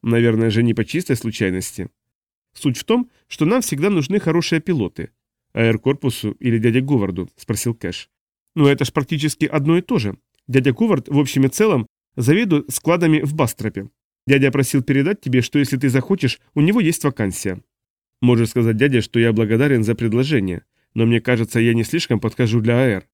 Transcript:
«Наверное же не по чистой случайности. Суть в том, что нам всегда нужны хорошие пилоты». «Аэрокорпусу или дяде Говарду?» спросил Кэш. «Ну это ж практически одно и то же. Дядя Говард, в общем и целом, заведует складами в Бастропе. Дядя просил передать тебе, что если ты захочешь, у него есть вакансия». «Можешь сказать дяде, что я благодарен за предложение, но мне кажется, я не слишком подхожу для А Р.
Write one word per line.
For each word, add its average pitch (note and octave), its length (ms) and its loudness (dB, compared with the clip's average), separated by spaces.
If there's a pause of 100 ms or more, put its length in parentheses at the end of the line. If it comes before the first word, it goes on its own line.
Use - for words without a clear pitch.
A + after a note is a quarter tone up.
«Наверное A2+ 480 2
же A2 140 2
не A#2 100 2
по A2+ 100 -2
чистой D3 320 -4
случайности. F#2+ 720 -4 (640)
Суть C3 240 -2
в - 60 -14
том, A#3+ 260 0 (180)
что - 180 -2
нам A3+ 160 2
всегда D3+ 280 -2
нужны F#3 300 -2
хорошие E3 420 -2
пилоты». A2 500 -4 (420)
«Аэрокорпусу A2+ 880 0
или A#2 180 0
дяде A#2 240 2
Говарду?» G2 540 -2
спросил A2+ 400 -4
Кэш. - 340 -10 (460)
«Ну D3 120 4
это C#3+ 160 2
ж - 80 -4
практически D3+ 540 -2
одно D3+ 320 0
и F3+ 40 0
то G#3 180 -2
же. G#2 180 -6 (300)
Дядя C3 260 2
Говард, G3 340 0
в C#3+ 120 0
общем C3+ 260 0
и C3 40 2
целом, F#3 380 0 (280)
заведует D3 580 0
складами E3 480 2
в C#3+ 140 -4
Бастропе. A2 540 -4 (380)
Дядя C3+ 240 4
просил C3 320 0
передать C#3+ 380 0
тебе, B2+ 200 0
что C#3+ 180 -2
если C3+ 180 -2
ты C3 120 0
захочешь, C3+ 500 -2 (140)
у D3+ 80 0
него G3 180 2
есть E3 240 -2
вакансия». G2+ 580 -4 (600)
«Можешь A#2 280 4
сказать A#2 280 0
дяде, B2+ 240 2
что - 180 -2
я A#2 140 2
благодарен A2+ 500 2
за A2 120 0
предложение, A#2 680 -2 (300)
но A2+ 120 2
мне A#2 160 4
кажется, A#2 380 0
я A#2 140 2
не A2+ 100 0
слишком B2+ 360 -2
подхожу A2+ 420 0
для A#2+ 160 2
А C3 100 2
Р. G2 260 -2